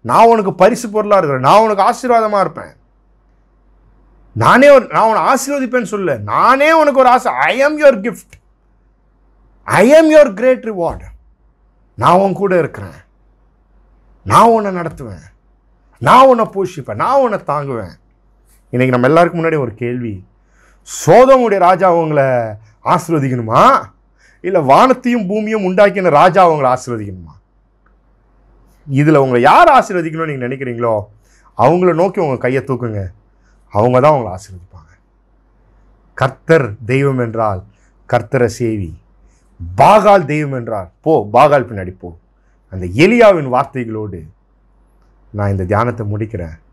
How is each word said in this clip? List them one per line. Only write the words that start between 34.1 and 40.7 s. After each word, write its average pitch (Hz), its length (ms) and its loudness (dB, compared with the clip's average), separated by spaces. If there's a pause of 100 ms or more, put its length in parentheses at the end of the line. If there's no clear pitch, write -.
உங்களை 113 160 -6
ஆசீர்வதிப்பாங்க. 90 600 -20 (1300)
கர்த்தர் 131 500 0 (160)
தெய்வம் 131 340 -2
என்றால் 110 420 -4 (480)
கர்த்தரை 120 400 -2 (100)
சேவி, 107 340 -6 (840)
பாகால் 196 480 4
தெய்வம் 143 340 -6
என்றால் 110 300 -10 (120)